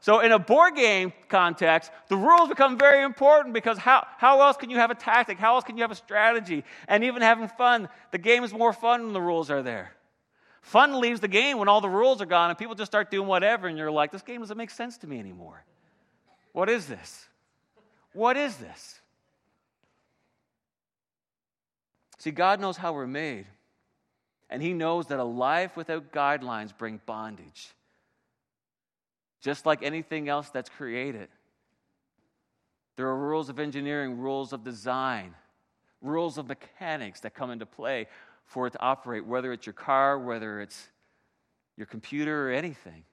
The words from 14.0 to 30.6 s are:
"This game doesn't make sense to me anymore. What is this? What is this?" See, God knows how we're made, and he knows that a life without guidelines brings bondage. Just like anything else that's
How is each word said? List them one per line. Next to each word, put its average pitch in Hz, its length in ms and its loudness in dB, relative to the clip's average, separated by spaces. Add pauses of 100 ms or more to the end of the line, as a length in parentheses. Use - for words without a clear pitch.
"This 196 120 -16
game 240 180 -14
doesn't 214 160 -12
make 226 140 -12
sense 240 280 -14
to - 80 -20
me 135 140 -12
anymore. 90 440 -18 (880)
What 185 160 -2
is 220 180 -2
this? - 400 -18 (880)
What 233 240 0
is 277 200 -4
this?" - 440 -20 (3250)
See, - 140 -8
God 185 280 0
knows 190 160 -6
how 170 180 -8
we're 139 120 -10
made, 131 400 -10 (1040)
and 131 100 -10
he 170 120 -4
knows 165 340 -4
that 139 140 -6
a 127 40 -4
life 135 520 -4
without 160 340 -10
guidelines 127 640 -6
brings 110 300 -12
bondage. 107 640 -16 (1700)
Just 143 260 -6
like 151 180 -2
anything 151 440 -8
else 147 220 -6
that's 127 180 -10